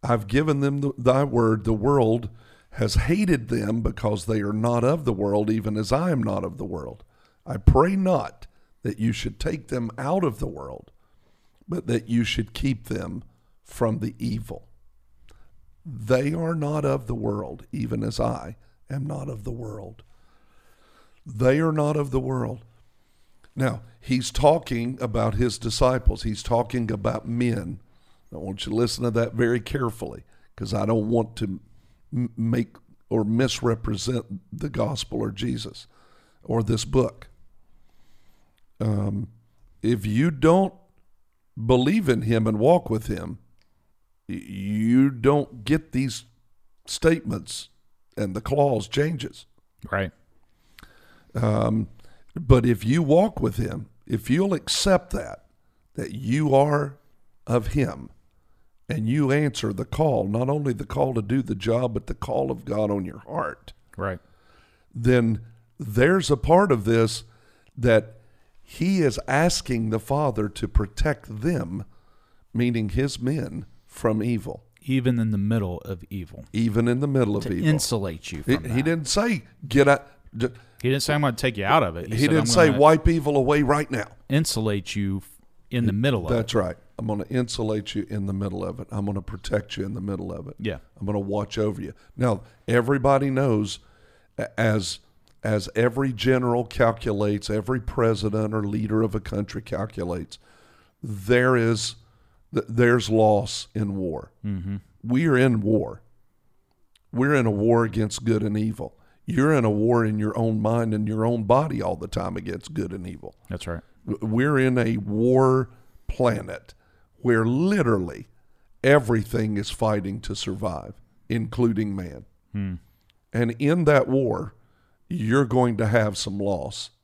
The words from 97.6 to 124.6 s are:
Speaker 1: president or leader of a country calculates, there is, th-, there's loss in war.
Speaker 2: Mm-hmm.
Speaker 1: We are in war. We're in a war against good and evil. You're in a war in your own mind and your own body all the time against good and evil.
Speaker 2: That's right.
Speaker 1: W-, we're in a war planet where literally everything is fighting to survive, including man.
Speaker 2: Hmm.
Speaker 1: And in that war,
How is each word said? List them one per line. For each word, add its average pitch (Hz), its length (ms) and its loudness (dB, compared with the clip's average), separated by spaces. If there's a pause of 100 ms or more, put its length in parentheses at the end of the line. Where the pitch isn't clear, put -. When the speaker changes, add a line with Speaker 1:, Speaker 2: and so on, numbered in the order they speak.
Speaker 1:
president 107 720 0
or 107 140 -2
leader 107 360 0
of 104 120 -2
a 107 60 -4
country 104 420 -6
calculates, 90 760 -8 (640)
there 123 540 2
is, 113 400 0 (560)
th-, - 160 0
there's 120 420 4
loss 107 640 2
in 101 220 -2
war. 87 340 -6 (140)
Speaker 2:
Mm-hmm. 98 320 -6 (260)
Speaker 1:
We 127 240 0
are 143 100 4
in 127 240 4
war. 101 420 0 (1080)
We're 135 220 2
in 127 120 4
a 110 40 2
war 113 340 4
against 110 400 -2
good 110 180 2
and 104 140 0
evil. 107 400 -4 (300)
You're 156 280 4
in 131 100 4
a 110 60 4
war 113 340 2
in 107 140 0
your 107 200 -2
own 113 220 0
mind 113 340 0
and 107 140 -2
your 110 160 0
own 117 200 0
body 127 380 2
all 90 140 -2
the 92 120 -10
time 92 280 -4
against 92 380 -10
good 90 180 -4
and 92 140 -10
evil. - 280 -14 (140)
Speaker 2:
That's - 180 -8
right. 85 160 -8 (240)
Speaker 1:
W-, 107 280 -4
we're 139 240 2
in 131 200 2
a 113 200 0
war 127 720 4 (360)
planet 104 680 -2 (480)
where 113 240 4
literally 120 800 0 (540)
everything 117 720 2
is 101 140 -4
fighting 104 500 -2
to - 160 -6
survive, 90 560 -6 (380)
including 110 640 0
man. 85 300 -10 (260)
Speaker 2:
Hmm. 95 220 -4 (580)
Speaker 1:
And 117 260 0
in 156 260 2
that 147 240 6
war, 127 460 0 (540)